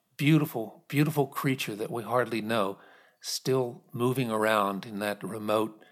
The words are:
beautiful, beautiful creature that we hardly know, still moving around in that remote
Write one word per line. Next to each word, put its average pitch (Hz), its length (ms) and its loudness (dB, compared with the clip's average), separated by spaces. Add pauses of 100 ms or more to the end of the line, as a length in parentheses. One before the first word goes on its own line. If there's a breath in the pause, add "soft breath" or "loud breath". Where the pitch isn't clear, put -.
(180)
beautiful, 143 720 2
beautiful 147 380 2
creature 131 480 -4
that 101 160 -6
we 117 120 -4
hardly 113 400 0
know, 107 340 0 (460 soft breath)
still 131 640 -2 (100)
moving 123 360 0
around 107 540 2
in 107 140 -10
that 104 260 -4
remote 110 680 0